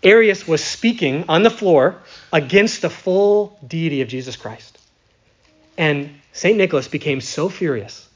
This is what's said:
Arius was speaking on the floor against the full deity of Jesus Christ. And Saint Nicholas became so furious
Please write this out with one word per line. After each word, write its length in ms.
Arius 440
was 160
speaking 640
on 160
the 60
floor 460
against 500
the 80
full 760
deity 340
of 60
Jesus 280
Christ. 420
And 320
Saint 240
Nicholas 300
became 340
so 280
furious 680